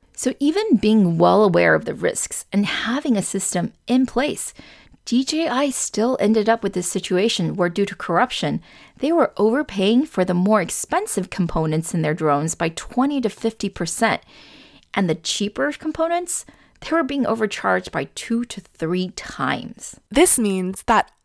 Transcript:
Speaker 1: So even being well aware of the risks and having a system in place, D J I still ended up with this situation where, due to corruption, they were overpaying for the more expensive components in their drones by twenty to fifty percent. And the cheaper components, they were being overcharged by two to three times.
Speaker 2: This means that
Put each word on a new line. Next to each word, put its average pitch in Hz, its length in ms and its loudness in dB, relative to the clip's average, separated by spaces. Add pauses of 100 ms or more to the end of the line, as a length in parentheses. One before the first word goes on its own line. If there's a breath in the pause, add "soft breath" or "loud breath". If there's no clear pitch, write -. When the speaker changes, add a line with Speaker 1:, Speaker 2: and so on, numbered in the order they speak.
(140)
Speaker 1:
So - 240 -2
even 330 380 2
being 202 420 4
well 180 240 6
aware 170 320 4
of 151 100 0
the 156 100 -6
risks - 580 -4
and 202 140 2
having 247 500 -2
a 196 60 0
system - 500 -4 (140)
in 254 200 4
place, - 460 -4 (520 loud breath)
D 254 200 2
J 311 240 -2
I 262 220 0
still 254 500 -2
ended 214 280 4
up 233 140 2
with 196 120 -2
this 180 140 -2
situation 180 680 0
where, 202 120 2
due 196 180 0
to 190 100 -12
corruption, 165 640 -2 (380 loud breath)
they 285 120 0
were 330 260 2
overpaying 220 720 2
for - 180 -2
the 196 100 0
more 196 260 4
expensive - 680 -4
components 160 640 -2
in 165 80 0
their 156 120 0
drones 156 400 0
by 165 140 -2
twenty 269 540 -2
to 233 80 0
fifty - 380 -4
percent. - 540 -2 (720 loud breath)
And 190 140 0
the 160 80 0
cheaper 262 560 -4
components, 339 720 -4 (360 soft breath)
they - 100 -12
were 320 140 2
being 269 220 -2
overcharged 202 640 -2
by 139 240 -4
two 233 280 -4
to - 160 -12
three 180 500 -4
times. - 880 -8 (100)
Speaker 2:
This 349 260 6
means 190 500 -2
that - 260 2 (120)